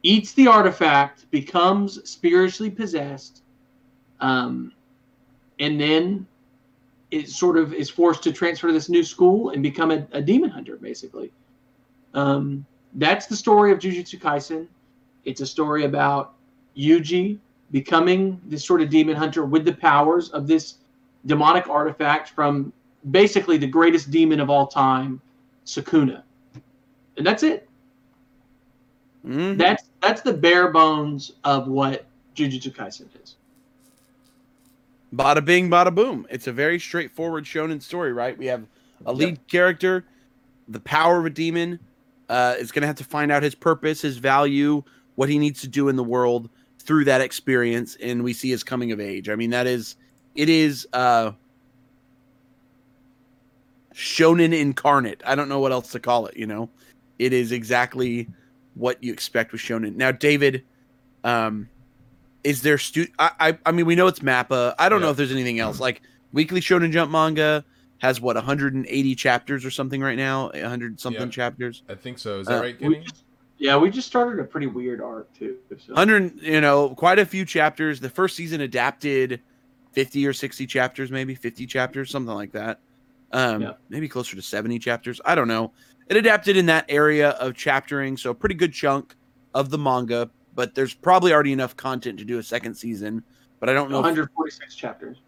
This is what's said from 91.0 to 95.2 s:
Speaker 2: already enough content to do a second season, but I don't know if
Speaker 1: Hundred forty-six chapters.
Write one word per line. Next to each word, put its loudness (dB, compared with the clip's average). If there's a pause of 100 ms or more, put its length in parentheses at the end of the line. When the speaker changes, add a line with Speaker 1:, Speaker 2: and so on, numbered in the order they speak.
Speaker 2:
already 4
enough -4
content -8
to -16
do -6
a -8
second -8
season, -10 (380)
but -2
I 2
don't 0
know -2
if 0
Speaker 1:
Hundred -2
forty-six -10
chapters. -14